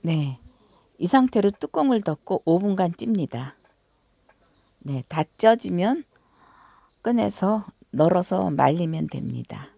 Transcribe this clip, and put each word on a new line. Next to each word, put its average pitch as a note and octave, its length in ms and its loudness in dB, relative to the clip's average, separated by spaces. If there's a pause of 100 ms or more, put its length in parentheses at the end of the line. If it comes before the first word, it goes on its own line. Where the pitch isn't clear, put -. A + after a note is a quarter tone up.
네, D3 320 -2 (600)
이 - 80 -4
상태로 A#3+ 460 2
뚜껑을 C4+ 500 0
덮고 E3 420 -4
오 E3 140 4
분간 F#3 360 0
찝니다. D#3 640 -4 (1200)
네, C3+ 280 -6
다 D#3 140 -2 (160)
쪄지면 A3+ 680 2 (960)
꺼내서 G#3 640 0 (260)
널어서 F3+ 600 2
말리면 D#3+ 560 0
됩니다. B2 720 -10